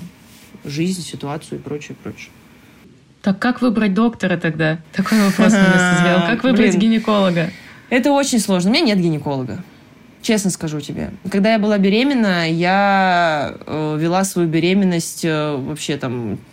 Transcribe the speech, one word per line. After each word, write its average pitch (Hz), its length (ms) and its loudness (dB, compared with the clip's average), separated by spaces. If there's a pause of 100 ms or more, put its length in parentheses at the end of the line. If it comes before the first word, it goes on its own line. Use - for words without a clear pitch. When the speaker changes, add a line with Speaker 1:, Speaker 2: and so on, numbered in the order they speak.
(640)
Speaker 1:
жизнь, 170 380 -4
ситуацию 143 560 -10
и 139 40 -16
прочее, 147 400 -10
прочее. - 280 -14 (920)
Speaker 2:
Так 196 160 0
как 247 220 -2
выбрать 214 320 0
доктора 196 460 0
тогда? 160 400 -2 (140)
Такой 196 280 0
вопрос 196 320 4
у 214 40 4
меня 185 380 4
Speaker 1:
<laughs> - 20 4
Speaker 2:
созрел. 175 300 4
Как 226 180 -2
выбрать 214 320 4
Speaker 1:
Блин. 220 160 4
Speaker 2:
гинеколога? 190 580 0 (400)
Speaker 1:
Это 262 220 2
очень 277 260 2
сложно. 190 320 0
У - 20 4
меня 330 120 2
нет 208 140 2
гинеколога. 143 640 -2 (680)
Честно 202 220 0
скажу 151 320 -6
тебе, - 280 -8 (200)
когда 202 240 2
я 220 40 2
была 208 200 2
беременна, 202 720 2
я, 175 1040 2 (120)
э, 156 320 -4
вела 175 260 0
свою 180 220 -2
беременность, 170 760 0
э, 151 320 -2
вообще 143 400 -6
там, 117 420 -6 (140)